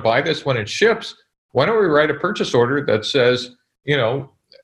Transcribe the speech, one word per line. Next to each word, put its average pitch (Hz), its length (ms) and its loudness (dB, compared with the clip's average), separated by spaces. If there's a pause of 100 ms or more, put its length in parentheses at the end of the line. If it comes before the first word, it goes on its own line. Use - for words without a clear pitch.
(100)
buy 120 100 2
this 156 240 -4
when 135 140 -2
it 104 100 -6
ships. - 460 0 (380)
Why 131 140 4
don't 220 140 0
we 202 60 2
write 151 240 2
a 143 40 -4
purchase 190 400 -4
order 131 320 2
that 107 180 0
says, 123 340 2 (460)
you 143 120 0
know, 131 360 -2 (320)